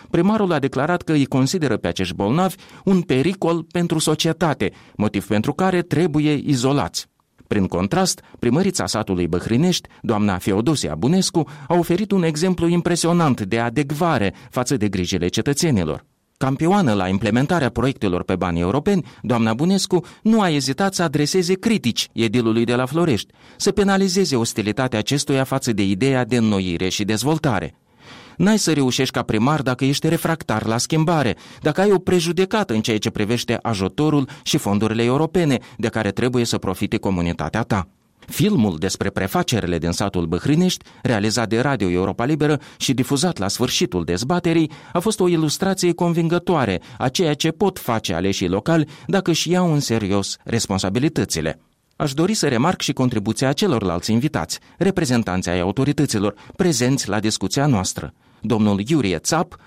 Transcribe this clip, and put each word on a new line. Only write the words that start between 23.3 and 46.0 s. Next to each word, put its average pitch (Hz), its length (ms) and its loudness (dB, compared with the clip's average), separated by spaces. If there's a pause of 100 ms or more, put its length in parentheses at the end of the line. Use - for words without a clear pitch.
să - 140 0
penalizeze 190 640 2
ostilitatea 113 640 -2
acestuia 135 460 0
față 131 280 -2
de 101 120 0
ideea 123 400 2
de 113 120 0
înnoire 95 520 0
și 101 160 -2
dezvoltare. 107 680 -2 (640)
„N-ai 208 220 4
să 170 140 0
reușești 131 400 0
ca 127 100 -2
primar 131 400 0
dacă 127 220 -2
ești 139 240 0
refractar 156 580 -2
la 110 120 0
schimbare, 156 580 0 (240)
dacă 151 200 -2
ai 202 100 4
o 190 80 6
prejudecată 185 760 0
în 110 60 2
ceea 110 180 0
ce 110 120 -2
privește 113 520 -2
ajutorul 127 640 0 (140)
și - 140 -2
fondurile 107 460 0
europene 147 560 2 (180)
de 113 120 -2
care 107 220 -2
trebuie 120 340 0
să 113 140 -2
profite 95 380 -4
comunitatea 87 680 -2
ta.” 98 260 -2 (380)
Filmul 135 520 0
despre 92 320 -4
prefacerile 92 680 -2
din 82 120 -2
satul 90 360 -2
Băhrinești, 147 580 0 (180)
realizat 110 460 0
de 110 120 0
Radio 123 280 0
Europa 92 360 0
Liberă 151 360 0 (160)
și - 180 -2
difuzat 139 440 0
la 95 100 -2
sfârșitul 113 560 -2
dezbaterii, 160 640 0 (220)
a - 60 -2
fost 220 220 -2
o 180 80 4
ilustrație 175 640 0
convingătoare 165 880 0 (180)